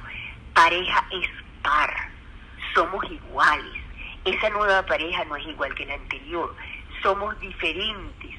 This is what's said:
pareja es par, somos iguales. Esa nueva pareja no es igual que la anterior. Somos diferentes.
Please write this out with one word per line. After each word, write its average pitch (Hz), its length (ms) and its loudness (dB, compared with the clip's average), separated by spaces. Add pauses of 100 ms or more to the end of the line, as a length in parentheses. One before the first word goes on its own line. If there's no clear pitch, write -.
(540)
pareja 170 580 6
es 185 160 -2 (360)
par, - 280 4 (840)
somos 175 340 2
iguales. 151 680 2 (460)
Esa 196 240 4
nueva 202 360 6
pareja 165 400 0
no 151 100 -6
es 147 120 -6
igual 139 280 -4
que 143 100 -6
la 139 100 -6
anterior. 143 600 -6 (460)
Somos 202 380 2
diferentes. 185 1000 -6